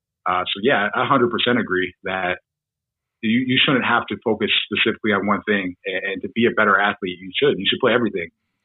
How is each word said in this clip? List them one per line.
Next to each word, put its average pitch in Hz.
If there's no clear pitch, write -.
Uh, 90
so 101
yeah, 107
I 123
a -
hundred 123
percent 117
agree 92
that 92
you, 117
you 123
shouldn't 127
have 117
to 104
focus 107
specifically 107
on 98
one 101
thing. 95
And, 95
and 92
to 104
be 117
a 113
better 104
athlete, 98
you 95
should. 135
You 107
should 120
play 117
everything. 104